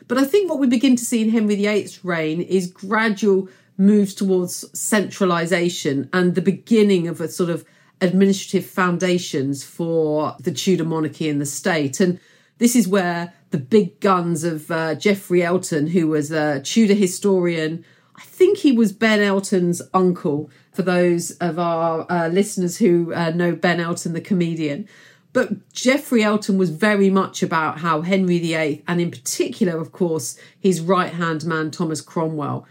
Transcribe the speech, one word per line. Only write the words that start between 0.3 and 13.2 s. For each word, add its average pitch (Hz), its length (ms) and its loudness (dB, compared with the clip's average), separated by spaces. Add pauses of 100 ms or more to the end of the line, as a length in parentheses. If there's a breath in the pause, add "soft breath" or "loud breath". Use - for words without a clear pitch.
what 311 120 -4
we 277 80 2
begin 254 260 4
to 240 100 -2
see 226 180 0
in 220 80 2
Henry 214 260 2
the 202 100 0
eighth's 202 380 -4
reign 165 360 -2
is 180 280 -2
gradual 202 800 0 (280 loud breath)
moves 202 380 4
towards 185 500 -2 (140)
centralisation 170 1300 -2
and 180 240 2
the 185 40 2
beginning 190 680 2
of 165 120 -8
a 165 60 -4
sort 170 240 -4
of 165 140 -6 (360 soft breath)
administrative 190 720 2
foundations 175 920 -2
for 156 720 -2
the 180 140 -4
Tudor 170 320 0
monarchy 160 440 -4
and 143 120 -2
the 147 60 -4
state. 147 520 -4
And 180 220 2 (380 loud breath)
this 240 180 2
is 220 100 4
where 175 460 -2 (180)